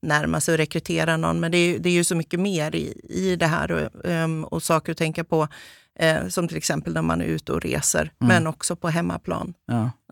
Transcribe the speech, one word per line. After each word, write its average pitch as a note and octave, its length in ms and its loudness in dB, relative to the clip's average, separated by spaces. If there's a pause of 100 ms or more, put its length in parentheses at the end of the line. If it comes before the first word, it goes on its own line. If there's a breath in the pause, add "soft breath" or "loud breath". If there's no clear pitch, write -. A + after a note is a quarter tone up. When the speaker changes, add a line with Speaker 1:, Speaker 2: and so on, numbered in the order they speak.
Speaker 1:
närma D#3 400 2
sig E3+ 120 0
och D#3+ 40 2
rekrytera D#3+ 600 0
någon. E3 220 0
Men E3 120 0
det F3 60 4
är F3 100 6
ju, F3 120 0
det E3+ 100 0
är F3 40 4
ju F3 100 4
så F3 120 2
mycket E3+ 240 -2
mer E3 360 0
i, - 340 -6
i F#3 260 0
det E3+ 120 2
här D#3+ 240 0
och, D#3+ 340 -4
ehm, D#3+ 380 0
och E3 200 -4
saker D#3+ 280 2
att D#3+ 60 -4
tänka E3 260 -2
på, D#3+ 240 2 (520 loud breath)
eh, D#3+ 280 4
som F3+ 200 0
till E3 100 -4
exempel D#3 360 -2
när D#3+ 80 0
man - 200 0
är - 40 -2
ute D#2+ 260 -2
och - 100 0
reser, - 400 0
Speaker 2:
Mm. D3+ 260 -2
Speaker 1:
men D#3+ 200 2
också D#3+ 280 -4
på E3+ 140 -4
hemmaplan, E3+ 640 -4 (140)
Speaker 2:
Ja. A#2 240 0 (200)